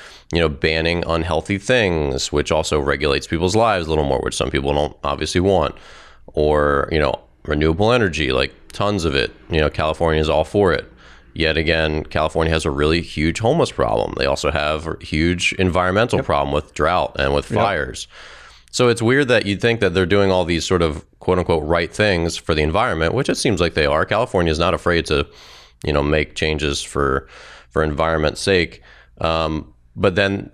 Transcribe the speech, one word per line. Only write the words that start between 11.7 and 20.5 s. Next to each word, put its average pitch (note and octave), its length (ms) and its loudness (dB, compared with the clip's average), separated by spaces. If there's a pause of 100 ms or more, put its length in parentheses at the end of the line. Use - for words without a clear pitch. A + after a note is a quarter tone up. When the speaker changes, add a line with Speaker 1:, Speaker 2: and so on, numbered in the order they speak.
Speaker 1:
California E2 460 0
has D#2 140 0
a D#2+ 60 0
really D2+ 300 2
huge D#2 380 -2
homeless B2+ 320 0
problem. G#1+ 460 -2
They - 80 0
also C#2+ 260 0
have D#2 360 -2
a D#2+ 180 -8
huge E2+ 480 0
environmental F#2 640 0
Speaker 2:
Yep. C#2+ 80 -2
Speaker 1:
problem C#2+ 280 0
with D2 200 -4
drought D#2 460 0
and C#2 140 0
with C#2+ 180 -2
Speaker 2:
Yep. A2 80 0
Speaker 1:
fires. E2 480 -4 (640)
So B2 180 2
it's A#2 120 0
weird C3 280 2
that A2 160 4
you'd G2+ 160 -2
think A#2 180 2
that F#2 140 2
they're F#2 140 4
doing G2 240 4
all F#2 120 4
these E2 220 0